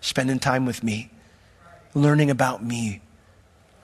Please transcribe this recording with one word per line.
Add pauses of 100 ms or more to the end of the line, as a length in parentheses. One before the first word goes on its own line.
spending
time
with
me, (800)
learning
about
me. (840)